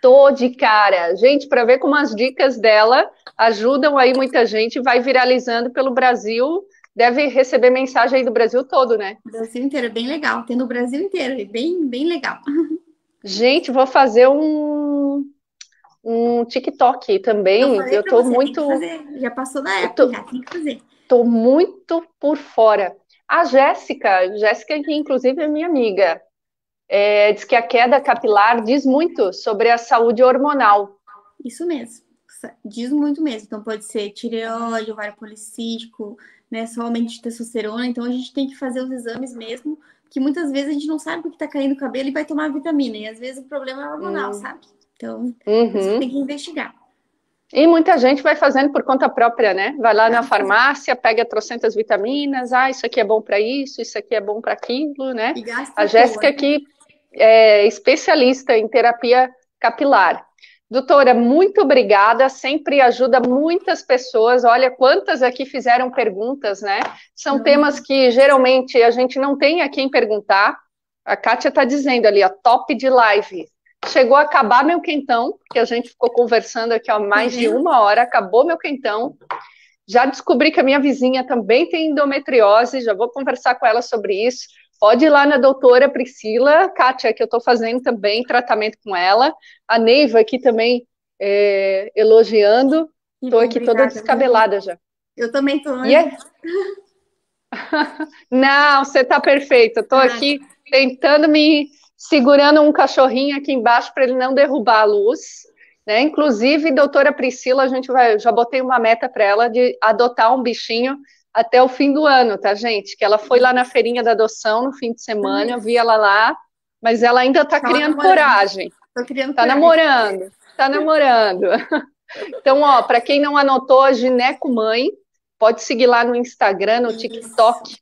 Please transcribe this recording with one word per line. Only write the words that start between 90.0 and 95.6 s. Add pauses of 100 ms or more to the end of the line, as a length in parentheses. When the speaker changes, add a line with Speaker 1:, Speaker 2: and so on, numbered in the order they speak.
Speaker 1:
aqui
também, (340)
é,
elogiando. (360)
Speaker 2:
Que
Speaker 1:
Tô
Speaker 2:
bom,
Speaker 1:
aqui
toda
Speaker 2:
obrigada,
viu?
Speaker 1:
descabelada
já. (380)
Speaker 2:
Eu
também